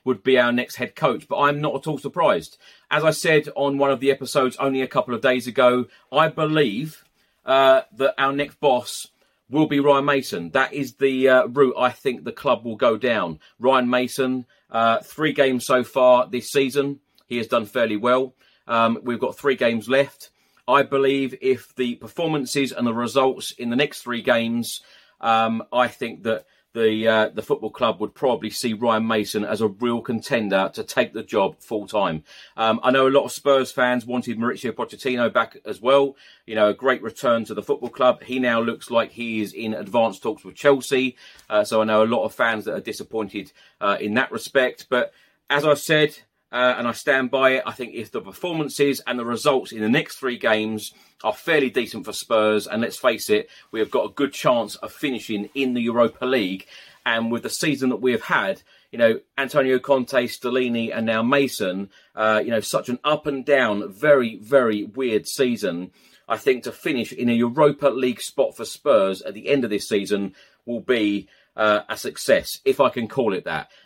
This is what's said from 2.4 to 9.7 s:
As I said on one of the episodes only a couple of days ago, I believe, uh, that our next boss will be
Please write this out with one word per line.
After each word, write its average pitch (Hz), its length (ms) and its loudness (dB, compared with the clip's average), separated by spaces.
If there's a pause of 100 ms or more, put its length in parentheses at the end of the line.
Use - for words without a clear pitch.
As 151 140 0
I 160 60 4
said 151 440 2
on 139 220 0
one 139 140 2
of 123 100 0
the 135 100 0
episodes 135 460 0
only 135 240 0
a 131 60 -2
couple 127 260 -2
of 113 80 -4
days 127 260 0
ago, 123 420 2 (220)
I 156 180 4
believe, 156 760 -2 (400)
uh, 135 380 6 (160)
that 135 180 2
our 139 160 2
next 143 280 -4
boss - 480 0 (420)
will 147 160 2
be 147 120 0